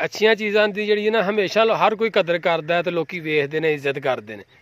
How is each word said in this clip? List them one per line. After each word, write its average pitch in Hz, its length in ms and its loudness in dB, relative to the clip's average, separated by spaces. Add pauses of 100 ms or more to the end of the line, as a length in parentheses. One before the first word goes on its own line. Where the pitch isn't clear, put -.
ਅੱਛੀਆਂ 214 320 2
ਚੀਜ਼ਾਂ 208 320 2
ਦੀ 208 180 -4
ਜਿਹੜੀ 208 200 0
ਹੈ 214 60 2
ਨਾ, 226 100 2
ਹਮੇਸ਼ਾ 202 420 0
ਲ-, 226 80 2
ਹਰ 190 240 2
ਕੋਈ 220 140 0
ਕਦਰ 175 280 0
ਕਰਦਾ 165 380 0
ਹੈ 175 60 2
ਤੇ 170 100 -2
ਲੋਕੀ 170 280 -4
ਵੇਖਦੇ 151 400 0
ਨੇ, 156 140 2
ਇੱਜ਼ਤ 139 260 -4
ਕਰਦੇ 120 360 -4
ਨੇ, 101 80 -14 (180)